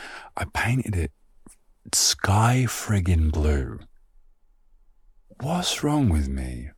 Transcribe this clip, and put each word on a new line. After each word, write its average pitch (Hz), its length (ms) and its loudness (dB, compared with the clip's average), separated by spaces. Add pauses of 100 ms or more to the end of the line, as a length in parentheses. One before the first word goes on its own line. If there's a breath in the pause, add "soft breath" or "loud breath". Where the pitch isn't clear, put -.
(360 loud breath)
I 90 100 -6
painted 113 500 -2
it 78 160 -2 (840)
sky 120 720 4
friggin' 87 640 2
blue. 71 480 0 (1600)
What's 175 420 -4
wrong 147 280 2
with 73 180 2
me? 62 500 -8